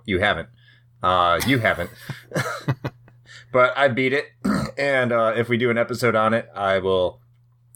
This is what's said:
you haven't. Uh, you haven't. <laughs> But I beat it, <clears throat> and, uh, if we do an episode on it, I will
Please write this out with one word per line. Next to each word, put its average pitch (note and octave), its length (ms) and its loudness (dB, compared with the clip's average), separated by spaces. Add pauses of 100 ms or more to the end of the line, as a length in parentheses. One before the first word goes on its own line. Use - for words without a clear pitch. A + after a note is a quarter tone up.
you F#2 140 -2
haven't. F2+ 300 0 (540)
Uh, F2 440 2
you C3 120 2
haven't. F2+ 320 0 (440)
<laughs> E3 60 -4 (1120)
But B2 280 2
I C#3 100 4
beat C3 240 0
it, C#3+ 140 -2 (180)
<clears throat> - 340 -2
and, C3+ 320 0
uh, A2+ 240 2
if A2+ 140 -2
we A#2+ 80 0
do A#2+ 140 0
an A2+ 80 0
episode A#2 360 0
on A2 200 2
it, A2+ 200 -4
I G2 260 0
will F#2 420 -2 (540)